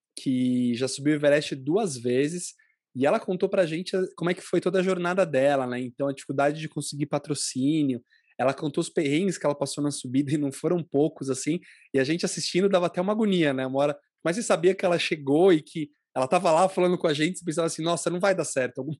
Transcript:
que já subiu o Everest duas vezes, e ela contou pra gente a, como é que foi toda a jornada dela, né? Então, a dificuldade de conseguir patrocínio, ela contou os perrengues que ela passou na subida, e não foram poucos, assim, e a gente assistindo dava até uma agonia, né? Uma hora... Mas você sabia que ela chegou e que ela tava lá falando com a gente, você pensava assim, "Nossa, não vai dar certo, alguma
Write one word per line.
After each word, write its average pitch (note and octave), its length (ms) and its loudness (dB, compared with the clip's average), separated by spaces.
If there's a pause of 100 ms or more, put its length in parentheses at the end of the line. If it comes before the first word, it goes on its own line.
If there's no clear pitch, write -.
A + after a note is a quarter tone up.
(140)
que B2 600 0
já B2+ 140 -2
subiu C#3 260 0
o - 20 2
Everest D3 400 2
duas D3+ 400 -2
vezes, C3+ 560 -2 (420)
e B2+ 120 0
ela G3+ 120 2
contou F#3+ 300 -2
pra G3 160 2
gente D#3+ 320 -4
a, F#3 60 2 (120)
como E3+ 140 -4
é F3+ 60 0
que - 80 -8
foi - 180 0
toda F#3 200 2
a - 20 2
jornada F3+ 420 2
dela, C#3 420 4
né? B2 140 -4
Então, B2+ 260 -4
a C#3+ 60 0
dificuldade C#3+ 480 -2
de D#3 80 -8
conseguir D3 380 -6
patrocínio, C#3 960 -2 (380)
ela C3 140 2
contou D#3+ 260 -4
os E3 80 -4
perrengues E3+ 480 0
que - 80 -8
ela D3 100 2
passou C#3+ 280 -4
na D3 80 0
subida, C3+ 420 -2
e D#3 60 0
não C#3+ 140 -2
foram E3+ 300 -2
poucos, D3 460 -2
assim, D3 300 -2 (340)
e C3+ 60 2
a C3+ 60 4
gente E3 200 -2
assistindo F#3 440 0
dava F3+ 180 2
até E3+ 140 -4
uma F#3+ 120 -2
agonia, F#3+ 400 2
né? C3 140 -2
Uma C3 140 -2
hora... D3 180 0 (260)
Mas E3+ 120 0
você A#3 60 -4
sabia F#3 340 2
que - 80 -4
ela F3 120 2
chegou D#3+ 560 4
e D#3 80 4
que D3 300 -10 (260)
ela B2+ 120 0
tava F3+ 240 2
lá F3+ 160 6
falando F3+ 280 2
com F3 120 0
a D#3+ 40 2
gente, D#3 260 -2
você - 60 -16
pensava E3 220 -2
assim, D#3+ 160 -6
"Nossa, E3+ 280 -2
não F3 100 -4
vai G3 140 2
dar E3 100 -2
certo, B2+ 340 -4
alguma C#3 220 -8